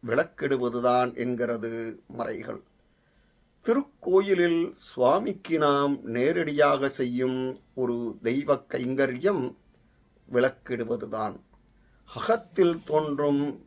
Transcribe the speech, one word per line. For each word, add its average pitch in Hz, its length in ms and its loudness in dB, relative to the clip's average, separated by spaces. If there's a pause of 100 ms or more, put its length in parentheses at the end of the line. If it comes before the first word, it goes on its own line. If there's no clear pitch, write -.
விளக்கிடுவதுதான் 123 1080 0
என்கிறது 117 920 -4
மறைகள். 113 540 -8 (1040)
திருக்கோயிலில் 185 1080 2
சுவாமிக்கு 160 840 0
நாம் 143 460 2
நேரடியாக 143 880 2
செய்யும் 127 680 -2 (140)
ஒரு 120 500 -4
தெய்வ 139 320 0
கைங்கரியம் 131 1000 -2 (800)
விளக்கிடுவதுதான். 113 1080 -2 (760)
அகத்தில் 180 720 2
தோன்றும் 147 800 0